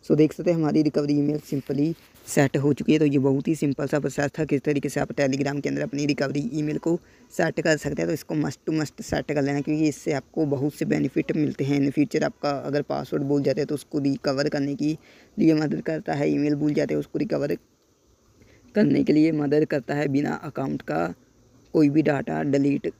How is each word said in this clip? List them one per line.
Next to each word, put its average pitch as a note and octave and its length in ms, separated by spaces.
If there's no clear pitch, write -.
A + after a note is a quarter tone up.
So, D#3 80
देख D3+ 160
सकते F3 180
हैं E3 60
हमारी D#3 240
recovery D3 320
email D3 260
simply D3 540
सेट C#3+ 300
हो C#3+ 160
चुकी - 200
है। D#3 60
तो D#3 60
ये C#3+ 140
बहुत C#3 280
ही D#3+ 80
simple D3 320
सा D3+ 120
process C#3+ 400
था, D#3 60
किस C#3 160
तरीके D3 280
से C#3+ 100
आप C#3 100
Telegram C#3 520
के C#3+ 80
अंदर C#3 120
अपनी D3 240
recovery C#3+ 480
email D3+ 240
को E3+ 220
set E3 300
कर D#3 160
सकते D3 240
हैं। E3 60
तो E3+ 60
इसको D#3 220
must D3+ 240
to D#3 120
must - 200
set D#3 300
कर D3 100
लेना, C#3+ 200
क्योंकि D#3 260
इससे - 260
आपको D3+ 320
बहुत C#3 280
से - 120
benefit D3 500
मिलते D3 280
हैं। C#3+ 160
In C#3 140
future D3+ 300
आपका D3 260
अगर C#3 320
password C#3+ 420
भूल C#3+ 200
जाते C#3+ 180
हैं, C#3+ 60
तो D3+ 80
उसको - 240
recover C#3 500
करने C#3+ 260
के D3+ 220
लिए D#3+ 140
मदद D#3 280
करता D#3 320
है। D3 180
email D3 240
भूल D3 180
जाते D3 200
हैं, D3+ 60
उसको D3 200
recover D3 380
करने C#3+ 280
के C#3+ 100
लिए D#3 180
मदद D3 340
करता D3 300
है, D3 120
बिना C#3+ 260
account C#3+ 480
का E3+ 320
कोई D3+ 160
भी D3+ 120
data D3+ 420
delete C#3 560